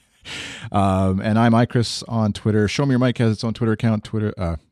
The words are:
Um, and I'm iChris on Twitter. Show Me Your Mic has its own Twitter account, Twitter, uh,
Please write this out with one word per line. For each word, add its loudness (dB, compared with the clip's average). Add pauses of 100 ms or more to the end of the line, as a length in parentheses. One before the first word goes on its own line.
(720)
Um, 2
and 0
I'm 4
iChris 0
on 0
Twitter. 0
Show -2
Me 0
Your 2
Mic 0
has 2
its -10
own -2
Twitter 0
account, 0
Twitter, -4
uh, -4 (140)